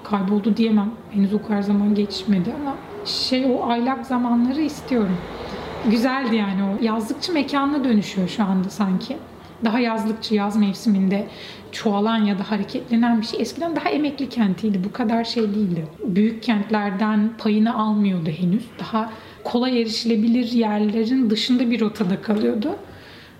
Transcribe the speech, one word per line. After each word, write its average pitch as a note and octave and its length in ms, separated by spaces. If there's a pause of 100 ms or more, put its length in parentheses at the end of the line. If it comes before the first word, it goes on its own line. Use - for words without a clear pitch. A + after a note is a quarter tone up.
kayboldu G3+ 540
diyemem. A3 340 (200)
Henüz G3 220
o G#3+ 140
kadar G#3 140
zaman G3+ 340
geçmedi G3+ 640
ama C4+ 140 (300)
şey, - 400
o B3+ 240
aylak A#3+ 360
zamanları B3 560
istiyorum. A3 560 (720)
Güzeldi B3 440
yani G3 280
o. G3 200
Yazlıkçı A3+ 500
mekanına C#4+ 500
dönüşüyor G3+ 440
şu G#3+ 160
anda F#3+ 260
sanki. G3 480 (460)
Daha A3+ 160
yazlıkçı, A3 560
yaz G3+ 220
mevsiminde G3 720 (440)
çoğalan G#3+ 540
ya G3+ 140
da G3+ 120
hareketlenen A#3 680
bir A3 40
şey. - 160
Eskiden E4 340
daha D4 140
emekli C#4+ 400
kentiydi, G3+ 540
bu G#3 80
kadar A3+ 320
şey A3+ 200
değildi. G3+ 420 (200)
Büyük G#3+ 380
kentlerden G#3 920
payını A3 420
almıyordu G3+ 500
henüz. F3+ 340 (160)
Daha A3 320 (320)
kolay B3 380
erişilebilir A3+ 720
yerlerin A3 800
dışında A#3 420
bir A#3+ 100
rotada G#3 400
kalıyordu. A3+ 540 (640)